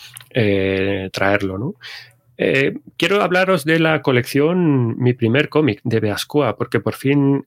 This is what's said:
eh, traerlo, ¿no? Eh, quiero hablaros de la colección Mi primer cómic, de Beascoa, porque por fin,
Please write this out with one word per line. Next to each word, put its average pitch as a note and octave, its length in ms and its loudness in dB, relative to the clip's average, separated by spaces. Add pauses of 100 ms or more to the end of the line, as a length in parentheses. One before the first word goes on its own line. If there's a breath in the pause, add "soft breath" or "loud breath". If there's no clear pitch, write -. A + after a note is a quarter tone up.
(300 loud breath)
eh, G2 840 0
traerlo, G2 460 0
¿no? C3 180 -6 (600 loud breath)
Eh, C#3 440 0 (180)
quiero G3 240 0
hablaros F#3 420 0
de D#3+ 140 2
la D#3+ 240 2
colección C#3 960 2
Mi B2 160 2
primer B2 360 0
cómic, D3 340 0
de A2+ 160 -2
Beascoa, G#2+ 580 -2
porque - 220 -2
por G#2 160 -4
fin, C#3 520 0